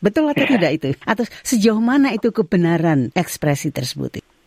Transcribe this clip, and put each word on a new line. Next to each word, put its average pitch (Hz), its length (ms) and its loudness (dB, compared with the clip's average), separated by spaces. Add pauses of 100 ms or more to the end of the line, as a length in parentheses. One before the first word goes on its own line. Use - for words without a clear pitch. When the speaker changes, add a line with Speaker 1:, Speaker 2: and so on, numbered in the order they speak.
Speaker 1:
Betul 294 320 0
atau 294 160 0
Speaker 2:
<laughs> - 0 -
Speaker 1:
tidak 160 320 2
itu? 139 240 -4
Atau 220 240 -2 (160)
sejauh 220 320 2
mana 262 320 2
itu 226 240 -2
kebenaran 165 800 0
ekspresi 151 560 -2
tersebut? 135 480 -8 (280)